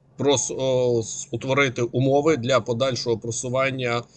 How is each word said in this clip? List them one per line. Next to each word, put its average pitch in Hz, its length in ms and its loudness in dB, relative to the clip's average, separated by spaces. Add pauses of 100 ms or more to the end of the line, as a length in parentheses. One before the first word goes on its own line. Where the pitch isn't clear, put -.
(180)
прос-, 135 400 2
о, 127 440 2
с-, - 280 -10
утворити 131 520 0
умови 135 540 2
для 123 240 2
подальшого 123 580 -2
просування, 127 800 -2
е, 117 40 -6 (140)